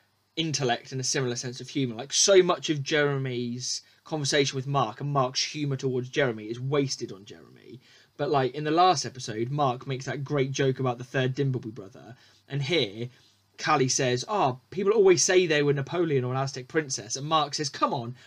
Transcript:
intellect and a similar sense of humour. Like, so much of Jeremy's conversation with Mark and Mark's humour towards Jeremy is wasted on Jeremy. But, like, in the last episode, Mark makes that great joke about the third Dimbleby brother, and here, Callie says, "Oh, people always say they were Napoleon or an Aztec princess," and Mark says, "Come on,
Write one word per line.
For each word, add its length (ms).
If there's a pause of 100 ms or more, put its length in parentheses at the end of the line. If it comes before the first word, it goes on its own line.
(360)
intellect 560
and 80
a 60
similar 320
sense 240
of 80
humour. 260
Like, 160
so 320
much 260
of 140
Jeremy's 1000 (200)
conversation 540
with 100
Mark 320
and 140
Mark's 300
humour 340
towards 320
Jeremy 380
is 120
wasted 540
on 100
Jeremy. 560 (380)
But, 120
like, 240
in 120
the 60
last 340
episode, 460
Mark 360
makes 200
that 180
great 260
joke 300
about 160
the 80
third 320
Dimbleby 360
brother, 440 (320)
and 120
here, 460 (500)
Callie 320
says, 400
"Oh, 400
people 240
always 280
say 240
they 180
were 100
Napoleon 500
or 80
an 80
Aztec 300
princess," 480
and 100
Mark 260
says, 140
"Come 260
on, 220 (120)